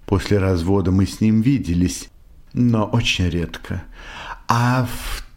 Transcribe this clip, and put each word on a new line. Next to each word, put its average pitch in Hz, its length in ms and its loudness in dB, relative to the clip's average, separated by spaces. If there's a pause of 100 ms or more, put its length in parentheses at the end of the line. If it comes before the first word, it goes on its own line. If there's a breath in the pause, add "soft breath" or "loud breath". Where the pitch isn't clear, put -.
После 101 320 2
развода 95 520 2
мы 95 160 4
с - 140 -12
ним 110 200 4
виделись, 90 720 0 (420)
но 117 320 2
очень 98 440 0
редко. 85 540 -6 (680 loud breath)
А 120 380 2
в - 380 -8 (120)